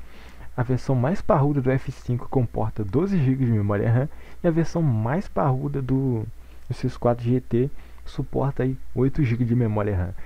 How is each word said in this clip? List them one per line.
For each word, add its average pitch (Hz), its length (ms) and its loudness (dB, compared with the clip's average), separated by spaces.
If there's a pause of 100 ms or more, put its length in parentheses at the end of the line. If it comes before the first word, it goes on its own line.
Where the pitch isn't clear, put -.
(580)
a 120 40 2
versão 127 320 0
mais 131 280 2
parruda 143 400 4
do 127 100 2
F 131 180 0
cinco - 380 -4
comporta 113 560 0
doze 165 340 2
gigas 131 300 2
de 117 60 2
memória 104 360 2
ram 123 200 2 (340)
e 175 40 2
a 170 40 6
versão 165 300 0
mais 127 480 0
parruda 143 520 0
do, 127 460 0 (400)
do - 60 -4
X - 240 -4
quatro 120 260 0
G 123 160 2
T 127 320 0 (320)
suporta 135 600 -2
aí 131 140 0 (160)
oito 135 300 2
gigas 117 240 2
de 117 80 2
memória 104 400 2
ram. 90 180 -2 (120)